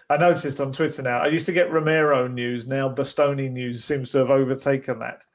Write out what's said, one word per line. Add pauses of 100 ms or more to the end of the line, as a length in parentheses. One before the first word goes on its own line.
I
noticed
on
Twitter
now,
I
used
to
get
Romero
news,
now
Bastoni
news
seems
to
have
overtaken
that. (120)